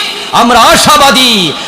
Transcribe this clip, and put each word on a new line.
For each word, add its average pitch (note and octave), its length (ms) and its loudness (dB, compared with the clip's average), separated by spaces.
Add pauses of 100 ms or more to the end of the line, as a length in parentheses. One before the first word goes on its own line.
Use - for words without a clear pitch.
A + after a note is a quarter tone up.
(320)
আমরা A#3+ 280 2
আশাবাদী, C4 920 2 (160)